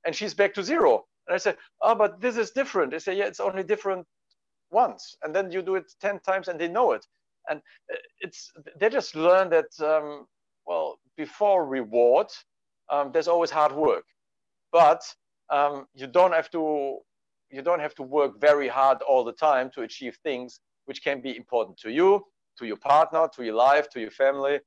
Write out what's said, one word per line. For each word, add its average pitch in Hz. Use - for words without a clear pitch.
And 170
she's 202
back 202
to 202
zero. 175
And 175
I -
say, -
"Oh, 220
but 196
this 233
is 220
different." 202
They 160
say, 185
"Yeah, 202
it's 202
only 196
different 190
once." 185
And 156
then 190
you 180
do 190
it 185
ten 196
times 190
and 175
they 170
know 196
it. 110
And, 151
uh, -
it's, -
they 202
just 247
learn 175
that, 156
um, 151
well, 160
before 185
reward, 123
um, 143
there's 160
always 170
hard 151
work. 135
But, 170
um, 143
you 135
don't 175
have 160
to, 151
you 135
don't 170
have 147
to 143
work 131
very 147
hard 131
all 131
the 117
time 131
to 131
achieve 117
things 127
which 135
can 139
be 123
important 113
to 110
you, 190
to 123
your 104
partner, 156
to 127
your 110
life, 139
to 123
your 107
family 139